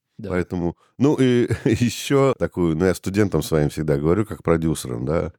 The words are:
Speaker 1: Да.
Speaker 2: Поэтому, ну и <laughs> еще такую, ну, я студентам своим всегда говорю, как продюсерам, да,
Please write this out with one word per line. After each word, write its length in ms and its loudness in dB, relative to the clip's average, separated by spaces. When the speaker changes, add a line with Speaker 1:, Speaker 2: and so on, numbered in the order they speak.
Speaker 1:
Да. 100 -10
Speaker 2:
Поэтому, 460 -2
ну 220 4
и 280 4
<laughs> 80 -6
еще 760 0
такую, 360 0
ну, 100 2
я 100 4
студентам 480 0
своим 260 0
всегда 280 -2
говорю, 280 2
как 160 -12
продюсерам, 640 -2
да, 340 -2